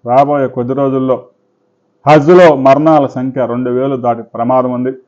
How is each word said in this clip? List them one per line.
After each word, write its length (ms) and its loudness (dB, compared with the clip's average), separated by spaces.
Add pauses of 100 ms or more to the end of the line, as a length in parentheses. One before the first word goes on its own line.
(100)
రాబోయే 460 0
కొద్ది 240 -4
రోజుల్లో 380 -2 (880)
హజ్లో 380 6 (220)
మరణాల 360 2 (120)
సంఖ్య 360 -4
రెండు 260 -4
వేలు 280 -2
దాటి 180 -4 (120)
ప్రమాదం 420 -2
ఉంది. 160 -6 (140)